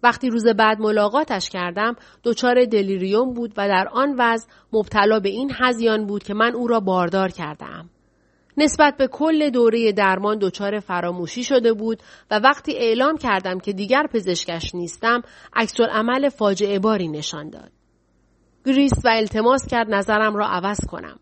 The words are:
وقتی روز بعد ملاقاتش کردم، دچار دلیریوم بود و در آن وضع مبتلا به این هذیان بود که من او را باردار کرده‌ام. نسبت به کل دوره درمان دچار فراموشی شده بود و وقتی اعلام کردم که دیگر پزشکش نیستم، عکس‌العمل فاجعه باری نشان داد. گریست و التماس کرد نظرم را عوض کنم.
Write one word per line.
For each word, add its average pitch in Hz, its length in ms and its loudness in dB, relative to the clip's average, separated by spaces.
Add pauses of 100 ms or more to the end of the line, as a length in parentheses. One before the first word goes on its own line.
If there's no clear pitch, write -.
وقتی 240 280 2
روز 226 160 0
بعد 220 340 4
ملاقاتش 214 680 0
کردم، 190 460 -4 (280)
دچار 247 400 4
دلیریوم 202 680 0
بود 233 240 -6
و 202 120 -2
در 190 240 2
آن 277 260 0
وضع 226 300 0 (240)
مبتلا 214 480 2
به 196 80 -2
این 254 260 -4
هذیان 226 520 0
بود 202 160 -6
که 202 120 -8
من 226 200 0
او 240 120 -4
را 233 140 2
باردار 190 480 0
کرده‌ام. 160 640 -12 (680)
نسبت 294 400 4
به 269 100 2
کل 302 440 0
دوره 233 420 2
درمان 196 460 0
دچار 202 420 -4
فراموشی 180 640 -6
شده 233 280 2
بود 220 300 -4 (280)
و 214 80 2
وقتی 277 380 2
اعلام 254 400 0
کردم 190 420 -4
که 202 140 -8
دیگر 208 400 2
پزشکش 175 600 -4
نیستم، 226 480 -2 (340)
عکس‌العمل 233 720 0
فاجعه 202 500 0
باری 196 300 0
نشان 151 420 -10
داد. - 200 -20 (960)
گریست 269 380 4
و 254 80 6
التماس 226 540 0
کرد 226 280 -2
نظرم 208 420 0
را 208 100 -2
عوض 190 340 -4 (100)
کنم. 170 320 -16